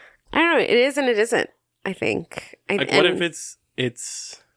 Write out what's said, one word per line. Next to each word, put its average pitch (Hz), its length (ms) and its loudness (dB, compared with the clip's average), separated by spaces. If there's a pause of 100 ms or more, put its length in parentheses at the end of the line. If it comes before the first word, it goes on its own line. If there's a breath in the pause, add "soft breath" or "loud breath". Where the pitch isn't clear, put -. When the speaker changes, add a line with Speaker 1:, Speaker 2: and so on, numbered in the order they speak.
(340 loud breath)
Speaker 1:
I - 60 0
don't 339 140 4
know. 269 100 4
It - 80 0
is 254 260 4
and 269 100 2
it 226 120 2
isn't, - 320 0 (340)
I 190 80 -4
think. - 640 -6 (120)
I, 202 100 -2
Speaker 2:
Like, - 140 -2
what 190 140 4
if 180 80 2
Speaker 1:
and 185 80 -2
Speaker 2:
it's, - 360 -6 (200)
it's - 640 -8 (160)